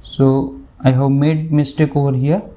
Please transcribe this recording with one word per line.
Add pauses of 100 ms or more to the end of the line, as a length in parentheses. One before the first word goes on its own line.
So (240)
I
have
made
mistake
over
here. (140)